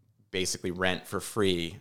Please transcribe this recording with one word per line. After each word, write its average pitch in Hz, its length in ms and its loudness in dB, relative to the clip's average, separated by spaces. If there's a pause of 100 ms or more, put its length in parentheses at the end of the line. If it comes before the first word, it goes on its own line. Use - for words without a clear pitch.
(300)
basically 92 400 -2
rent 92 360 0
for 98 140 -4
free 90 600 2